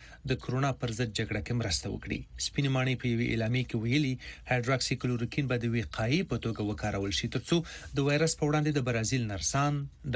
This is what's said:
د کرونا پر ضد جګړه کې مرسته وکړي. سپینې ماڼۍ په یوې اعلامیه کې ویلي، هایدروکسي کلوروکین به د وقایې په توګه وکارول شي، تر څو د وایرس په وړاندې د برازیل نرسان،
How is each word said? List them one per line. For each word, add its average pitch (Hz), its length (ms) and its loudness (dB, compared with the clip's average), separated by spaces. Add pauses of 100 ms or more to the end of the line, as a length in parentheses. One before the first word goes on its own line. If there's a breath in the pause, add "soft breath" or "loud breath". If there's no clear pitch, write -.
(300 loud breath)
د 127 120 2
کرونا 131 380 2
پر 120 160 -2
ضد 110 220 -2
جګړه 107 280 0
کې 120 140 0
مرسته 104 320 -2
وکړي. - 260 -4 (280)
سپینې 139 280 2
ماڼۍ 127 280 2
په 120 100 2
یوې 120 140 2 (100)
اعلامیه 120 320 0
کې - 160 -4
ویلي، 131 280 4 (380 loud breath)
هایدروکسي 127 540 2
کلوروکین 123 480 0
به 117 100 0
د 117 140 0
وقایې 120 560 0
په 139 140 -2
توګه 107 260 -2
وکارول 101 480 -2
شي، - 160 -2
تر 120 120 -2
څو 170 80 4 (440 loud breath)
د 139 80 4
وایرس 156 320 2
په 151 80 2
وړاندې 151 280 2
د 123 120 2
برازیل 117 420 0
نرسان، 139 480 0 (380)